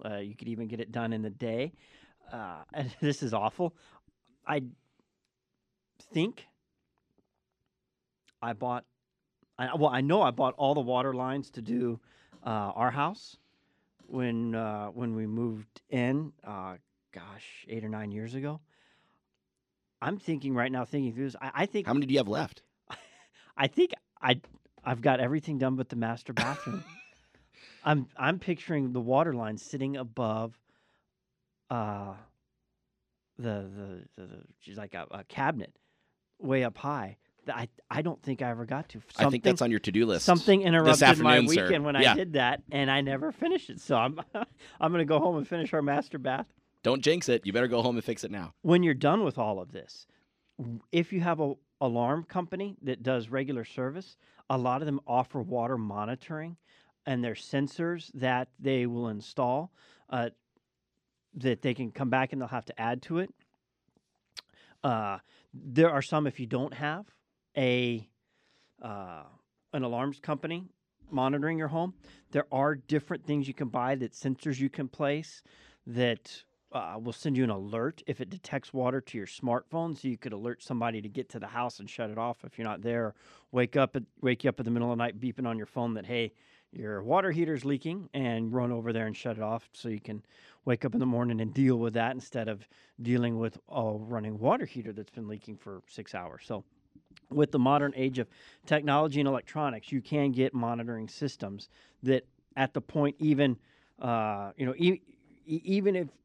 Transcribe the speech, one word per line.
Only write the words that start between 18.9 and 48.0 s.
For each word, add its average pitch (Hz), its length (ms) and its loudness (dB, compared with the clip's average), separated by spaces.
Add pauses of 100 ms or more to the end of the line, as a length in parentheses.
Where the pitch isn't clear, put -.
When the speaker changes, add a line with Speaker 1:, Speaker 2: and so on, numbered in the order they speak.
Speaker 1:
I'm 170 160 -2
thinking 139 340 -4
right 123 200 2
now, 127 120 -2
thinking 131 300 -2
through 131 120 -4
this, 117 140 -8
I, 135 140 -8
I 165 120 0
think 202 200 -4
Speaker 2:
How 113 80 2
many 143 120 2
do 131 60 0
you 143 60 6
have 120 80 2
left? 135 360 -4 (280)
Speaker 1:
<laughs> - 680 -20
I 139 120 4
think 349 240 4 (280)
I, 127 200 4 (440)
I've 123 160 -2
got 127 200 4
everything 147 380 0
done 131 180 2
but 127 120 -4
the - 80 -12
master 117 360 -4
bathroom. 117 500 -4 (540)
Speaker 2:
<laughs> - 480 -20
Speaker 1:
I'm, 151 320 2
I'm 165 240 0
picturing 147 520 -2
the 127 80 0
water 135 320 4
line 110 240 -4
sitting 135 400 -6
above, 113 600 -4 (1120)
uh, 101 440 -4 (1200)
the, 123 40 -10 (340)
the, 98 240 -12 (160)
the, 95 100 -16
the, - 100 -18 (220)
she's - 180 -18
like 104 180 -14
a, 85 180 -10
a 98 120 -14
cabinet 139 480 -4 (680)
way 131 240 2
up 113 120 -4
high 127 400 -6 (300)
that 135 100 -6
I, 120 120 -8 (200)
I - 140 -2
don't 160 180 -4
think 135 220 -4
I 123 80 0
ever 117 140 -6
got 131 260 -6
to. 110 120 -16 (160)
Speaker 2:
I - 120 6
think 123 140 0
that's - 160 6
Speaker 1:
Something, 135 60 4
Speaker 2:
on 117 40 4
your 107 100 4
to-do 107 260 4
list 95 180 2
Speaker 1:
something 185 360 8
Speaker 2:
this 196 60 0
Speaker 1:
interrupted 156 340 10 (200)
my 151 160 8
Speaker 2:
afternoon, 120 120 8
sir. 170 180 6
Speaker 1:
weekend 156 180 4
when 147 100 0
I 135 80 4
Speaker 2:
Yeah. 123 120 10
Speaker 1:
did 180 180 0
that, 131 300 2 (100)
and 139 180 2
I 139 120 4
never 139 300 -2
finished 339 380 -2
it. 117 100 -14
So - 160 0
I'm, 131 300 2
<laughs> - 540 -10
I'm 160 100 4
gonna 170 140 2
go 147 160 6
home 170 160 2
and 143 100 -2
finish 170 260 -4
our 156 100 2
master 143 360 0
bath. 135 280 -2 (360)
Speaker 2:
Don't 131 200 2
jinx 160 280 2
it. 117 160 2
You 98 80 -2
better 123 140 4
go 117 120 2
home 120 160 2
and 110 80 -2